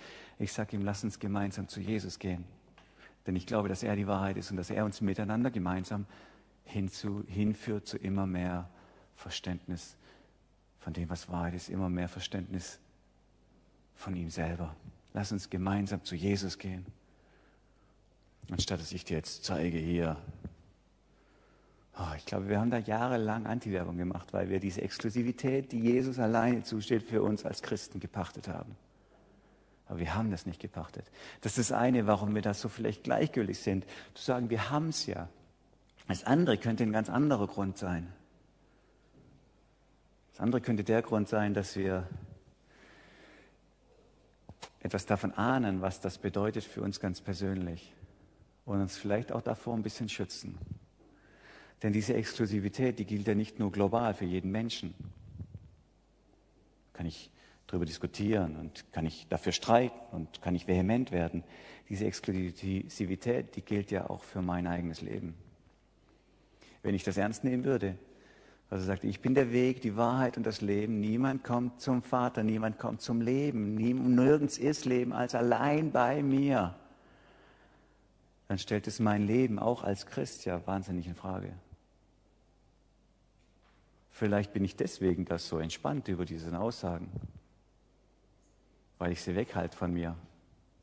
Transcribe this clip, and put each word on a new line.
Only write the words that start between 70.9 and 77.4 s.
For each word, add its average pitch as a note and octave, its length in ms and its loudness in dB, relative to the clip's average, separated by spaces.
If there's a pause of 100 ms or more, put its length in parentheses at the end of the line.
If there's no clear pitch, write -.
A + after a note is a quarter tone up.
Niemand B2+ 440 2
kommt B2 360 -2
zum B2+ 220 2
Vater, B2 400 0
niemand A2 360 2
kommt A2+ 240 -4
zum A#2 180 0
Leben. A#2+ 540 2
Nie-, A#2 200 2
nirgends C3 600 6
ist C#3+ 300 0
Leben B2 260 2
als B2 220 0
allein B2 580 4
bei B2+ 300 4
mir.“ C3+ 520 4 (1700)